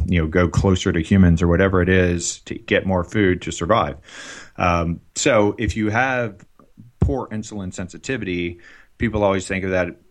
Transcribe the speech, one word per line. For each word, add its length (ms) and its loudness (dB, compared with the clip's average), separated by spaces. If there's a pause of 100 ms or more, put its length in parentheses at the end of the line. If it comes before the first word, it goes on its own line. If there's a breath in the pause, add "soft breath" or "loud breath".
you 140 2
know, 80 -2
go 180 2
closer 460 0
to 80 0
humans 420 4
or 60 2
whatever 340 2
it 60 2
is 520 0
to 140 -12
get 320 0
more 160 0
food 400 0
to 80 -8
survive. 460 0 (600 loud breath)
Um, 420 0 (160)
so 420 2
if 160 -4
you 140 -2
have 580 -2 (540)
poor 280 0
insulin 460 -10
sensitivity, 880 -6 (360 soft breath)
people 280 -2
always 240 0
think 160 -4
of 60 -2
that 260 -2 (140)